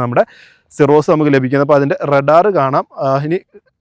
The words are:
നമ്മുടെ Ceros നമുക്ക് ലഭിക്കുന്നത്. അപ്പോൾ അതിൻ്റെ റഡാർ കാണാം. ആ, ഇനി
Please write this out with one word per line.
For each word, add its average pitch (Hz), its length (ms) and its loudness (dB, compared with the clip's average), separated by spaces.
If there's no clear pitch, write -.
നമ്മുടെ 127 200 -2
Ceros 147 380 2
നമുക്ക് 151 220 0
ലഭിക്കുന്നത്. 135 320 0
അപ്പോൾ 147 120 2
അതിൻ്റെ 143 180 -2
റഡാർ 147 320 2
കാണാം. 139 260 -2
ആ, 139 40 -4
ഇനി 165 100 -4